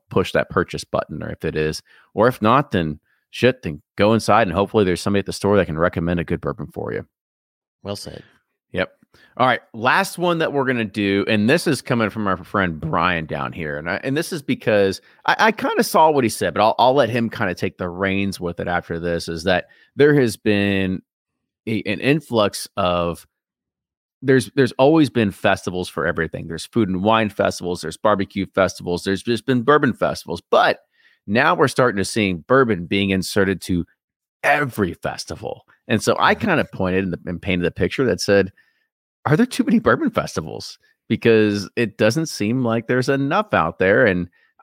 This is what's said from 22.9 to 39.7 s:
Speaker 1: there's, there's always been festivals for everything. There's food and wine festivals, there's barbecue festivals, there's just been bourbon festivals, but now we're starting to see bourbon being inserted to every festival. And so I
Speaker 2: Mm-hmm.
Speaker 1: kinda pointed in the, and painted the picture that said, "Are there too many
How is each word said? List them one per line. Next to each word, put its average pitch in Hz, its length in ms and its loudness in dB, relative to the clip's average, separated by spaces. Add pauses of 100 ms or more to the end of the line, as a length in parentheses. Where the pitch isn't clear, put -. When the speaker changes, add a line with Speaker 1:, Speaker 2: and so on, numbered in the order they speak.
Speaker 1:
there's, 131 340 2
there's 131 180 2
always 143 360 4
been 110 220 0
festivals 90 560 -2
for 78 200 -4
everything. 82 400 -4
There's 82 180 -10
food 110 240 0
and 92 140 -2
wine 110 260 2
festivals, 92 520 -4
there's 80 160 -10
barbecue 98 500 0
festivals, 90 560 -2
there's 95 200 -4
just 117 220 -4
been 127 160 0
bourbon 139 320 2
festivals, 85 480 -6
but 208 400 0 (460)
now 139 280 2
we're 160 120 2
starting 123 300 0
to 95 80 -2
see 101 280 -2
bourbon 107 540 0
being 98 240 0
inserted 95 500 0
to 87 240 -4 (580)
every 135 500 0
festival. - 720 -10 (220)
And 110 160 0
so 117 160 2
I 170 160 4
Speaker 2:
Mm-hmm. 214 120 -6
Speaker 1:
kinda 156 260 0
pointed 92 320 0
in 90 60 -4
the, 85 140 -6
and 87 160 -8
painted 90 240 0
the 82 60 0
picture 98 340 -2
that 92 160 0
said, 98 300 -2 (720)
"Are 156 120 2
there 233 80 4
too - 180 -6
many 254 160 2